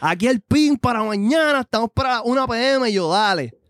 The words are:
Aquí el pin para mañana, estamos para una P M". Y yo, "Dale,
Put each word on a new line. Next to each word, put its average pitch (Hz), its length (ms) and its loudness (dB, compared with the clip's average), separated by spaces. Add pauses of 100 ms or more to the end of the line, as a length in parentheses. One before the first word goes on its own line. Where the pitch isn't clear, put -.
Aquí 175 260 -2
el 247 140 0
pin 294 380 2
para 233 240 -2
mañana, 262 580 0
estamos 226 340 -2
para 254 280 -2
una 254 240 0
P 247 300 0
M". 254 120 0
Y 214 60 0
yo, 175 160 0
"Dale, 185 420 0 (180)